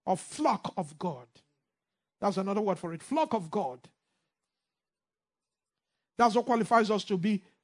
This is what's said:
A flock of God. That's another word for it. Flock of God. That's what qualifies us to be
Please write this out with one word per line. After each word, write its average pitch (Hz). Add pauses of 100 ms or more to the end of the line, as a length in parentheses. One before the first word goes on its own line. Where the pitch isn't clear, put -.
A 190
flock -
of 156
God. 135 (960)
That's 190
another 196
word 196
for 170
it. 165
Flock 302
of 175
God. 135 (2500)
That's 233
what 240
qualifies 233
us 202
to 202
be 190 (220)